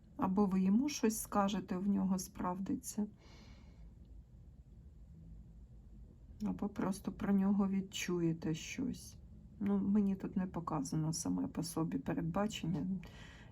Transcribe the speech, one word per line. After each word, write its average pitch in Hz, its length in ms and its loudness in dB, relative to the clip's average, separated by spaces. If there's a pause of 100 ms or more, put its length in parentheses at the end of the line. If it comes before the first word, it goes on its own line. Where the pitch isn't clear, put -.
(160)
Або 196 300 4
ви 190 140 2
йому 208 280 6
щось 220 320 2
скажете, 196 560 0
в 190 120 -2
нього 190 300 4
справдиться. 190 880 -4 (3250)
Або 202 260 0
просто - 440 -2
про 202 200 0
нього 196 360 6
відчуєте 175 840 2
щось. - 640 -6 (420)
Ну, 202 180 4
мені 196 360 4
тут 185 220 -4
не 185 100 2
показано 160 680 0
саме - 340 0
по - 160 -2
собі 160 360 0
передбачення, 180 880 0 (640)